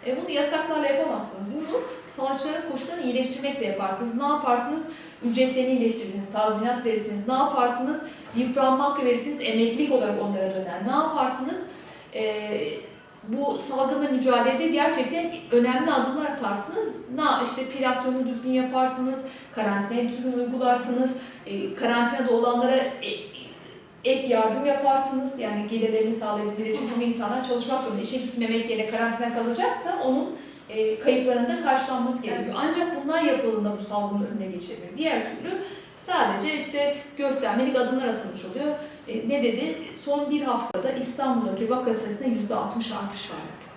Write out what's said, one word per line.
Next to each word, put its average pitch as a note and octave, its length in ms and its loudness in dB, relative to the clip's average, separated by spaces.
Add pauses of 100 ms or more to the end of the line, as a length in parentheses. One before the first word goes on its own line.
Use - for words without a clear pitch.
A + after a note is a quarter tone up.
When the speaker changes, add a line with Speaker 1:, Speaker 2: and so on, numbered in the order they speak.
Speaker 1:
E, C4 160 0
bunu E4+ 80 -6
yasaklarla D4+ 560 0
yapamazsınız. B3 680 0
Bunu D#4 260 0 (360)
sağlıkçıların C#4 540 -2
koşullarını D#4 340 -6
iyileştirmekle B3 640 0
yaparsınız. G3 480 -2
Ne C4+ 100 0
yaparsınız? C#4+ 640 2 (360)
Ücretlerini B3+ 480 4
iyileştirirsiniz, G3+ 600 0
tazminat G#3+ 520 2
verirsiniz. G#3+ 440 0
Ne C4 60 0
yaparsınız? C4+ 640 2 (360)
Yıpranma C4 480 4
hakkı C#4 200 0
verirsiniz, A#3+ 360 0
emeklilik A#3 520 2
olarak G#3 300 2
onlara F#3+ 320 0
döner. F#3+ 320 -4
Ne C4 60 0
yaparsınız? D4 680 0 (520)
E, G#4+ 400 -2 (760)
bu C#4 300 0
salgınla C4+ 500 0
mücadelede B3+ 600 4
gerçekten D#4+ 640 2 (200)
önemli B3+ 380 6
adımlar C4+ 360 2
atarsınız. C#4 680 -2 (180)
Na-, D4 300 4
işte B3+ 240 -4
pilasyonu B3+ 600 0
düzgün B3 220 -4
yaparsınız, B3+ 680 2 (360)
karantinayı G#3+ 560 0
düzgün B3 220 -2
uygularsınız, B3 840 2 (300)
e, G3+ 280 -4
karantinada A#3+ 580 2
olanlara A#3+ 440 4
e, - 340 0 (920)
ek C4 240 2
yardım A#3 380 4
yaparsınız. C4+ 720 2
Yani G#3 300 -2
gelirlerini A3 440 2
sağlayabilmeleri G#3+ 600 -2
için. - 100 -2
Speaker 2:
Hı A3+ 40 -2
hı. A3+ 80 -4
Speaker 1:
Çünkü A#3+ 120 0
insanlar A#3 380 0
çalışmak B3+ 380 0
zorunda. G#3 180 -2
İşe - 160 -4
gitmemek A3+ 540 0
yerine A3 200 0
karantina A#3 440 0
kalacaksa E4 680 0
onun, C4+ 320 0 (320)
e, A3 320 0
kayıplarının B3+ 480 4
da E4+ 140 -2
karşılanması B3+ 600 2
gerekiyor. G3 400 -4
Speaker 2:
Evet. D#4+ 140 0
Speaker 1:
Ancak E4+ 280 -2
bunlar D#4+ 180 2
yapıldığında A3 580 2
bu - 40 -8
salgının G3+ 420 -2
önüne F#3+ 260 -4
geçebilir. - 440 -8
Diğer C#4 280 0
türlü F#4 340 -6 (480)
sadece D4+ 520 2
işte C#4+ 380 0 (200)
göstermelik C4 600 2
adımlar B3+ 320 2
atılmış G3 360 -4
oluyor. D4 300 -2 (340)
E, A3+ 200 -4
ne C#4+ 140 2
dedi? B3+ 360 0 (260)
"Son C#4+ 260 0
bir D4 120 2
haftada B3+ 500 -2
İstanbul'daki A#3 800 0
vaka B3 240 2
sayısında G#3+ 340 -2
yüzde G#3+ 260 0
altmış A3 380 -4
artış G3+ 380 -6
var." E3 60 -10
dedi. D#3+ 400 -14